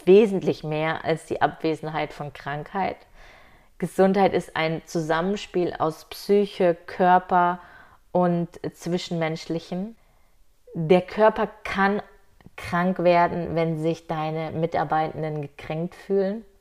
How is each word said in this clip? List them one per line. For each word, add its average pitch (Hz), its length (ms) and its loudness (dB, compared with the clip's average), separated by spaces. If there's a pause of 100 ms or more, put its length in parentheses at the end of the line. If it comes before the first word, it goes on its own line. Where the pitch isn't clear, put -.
wesentlich 190 580 6
mehr 156 400 -4
als 160 220 -2
die - 160 -4
Abwesenheit 151 720 -4
von 147 180 -12
Krankheit. 147 680 -8 (840)
Gesundheit 190 540 2
ist - 220 -2
ein 160 300 -2
Zusammenspiel 170 880 -4
aus 156 320 -4
Psyche, 196 800 0
Körper 180 760 2 (520)
und 175 360 0 (260)
Zwischenmenschlichem. 170 1200 -6 (800)
Der 170 280 4
Körper 214 460 2 (160)
kann 196 380 0 (540)
krank 180 440 -2
werden, 170 560 2
wenn 165 260 -2
sich 160 260 -2
deine 156 440 -4
Mitarbeitenden 156 880 -4
gekränkt 156 540 -10
fühlen. 196 500 -2 (160)